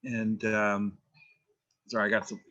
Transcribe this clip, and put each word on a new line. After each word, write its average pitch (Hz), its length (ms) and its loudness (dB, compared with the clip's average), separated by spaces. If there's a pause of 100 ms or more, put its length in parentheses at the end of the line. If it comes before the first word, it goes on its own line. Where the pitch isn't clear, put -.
And, 110 420 -2
um, 104 520 0 (880)
sorry, 110 200 0
I - 20 2
got 107 180 2
something - 220 -12